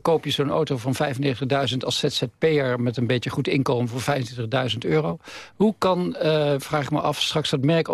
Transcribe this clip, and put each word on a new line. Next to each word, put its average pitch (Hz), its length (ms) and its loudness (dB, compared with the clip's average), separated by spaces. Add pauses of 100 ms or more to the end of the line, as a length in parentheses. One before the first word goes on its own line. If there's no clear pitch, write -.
koop 160 220 2
je 151 60 -4
zo'n 139 200 0
auto 147 260 0
van 139 180 -2
vijfennegentigduizend 135 880 0
als - 140 -2
Z - 60 0
Z - 180 -2 (160)
P'er 139 420 2
met 120 160 0
een 123 100 0
beetje 123 240 0
goed 139 180 -2
inkomen 127 400 2
voor 120 120 -6
vijfentwintigduizend 123 840 -2
euro. 165 340 0 (380)
Hoe 208 220 4
kan, 180 380 0
eh, 151 420 2
vraag 147 260 -2
ik 131 60 -8
me 151 100 0
af, 147 220 -2
straks - 280 0
dat 143 140 0
merk 165 300 2